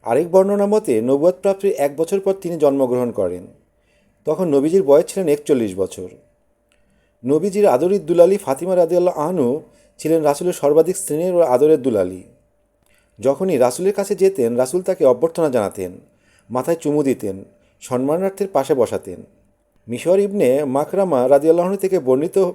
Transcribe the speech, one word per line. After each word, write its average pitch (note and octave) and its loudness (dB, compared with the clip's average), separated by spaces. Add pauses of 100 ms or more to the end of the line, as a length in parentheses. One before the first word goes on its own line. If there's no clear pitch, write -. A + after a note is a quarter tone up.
আরেক D#3 0
বর্ণনা G3 2
মতে G3+ 0
নবুয়ত C#3+ 0
প্রাপ্তির G3 -2
এক C#3+ -4
বছর E3 -4
পর F#3+ -2
তিনি F3 -8
জন্মগ্রহণ C3 0
করেন। F2+ -6 (760)
তখন D#3+ -2
নবীজির D#3+ 2
বয়স C#3+ 6
ছিলেন F#3+ -4
একচল্লিশ C3 0
বছর। F#2 -6 (1160)
নবীজির F3+ 0
আদরের E3 2
দুলালী F3 4
ফাতিমা F3+ -4
রাদিয়াল্লাহু F3 0
আনহু D3+ -2 (360)
ছিলেন D#3+ 0
রাসূলের D3 0
সর্বাধিক D#3+ 2
স্নেহের E3+ -4
ও F3 4
আদরের D3 4
দুলালী। F#2+ -2 (960)
যখনই C#3 0
রাসূলের B2+ 0
কাছে G3 -4
যেতেন, E3 0
রাসূল C3 0
তাকে F3+ -2
অভ্যর্থনা D3+ 2
জানাতেন, G2 -4 (580)
মাথায় B2+ -2
চুমু D3 -2
দিতেন, G2+ -4 (380)
সম্মানার্থের F3 -4
পাশে C#3+ -2
বসাতেন। G2+ -4 (640)
মিশর D#3 0
ইবনে F3 0
মাকরামা C#3+ -2
রাদিয়াল্লাহু E3 4
আনহু G3 -4
থেকে F#3+ 0
বর্ণিত C3+ 0 (160)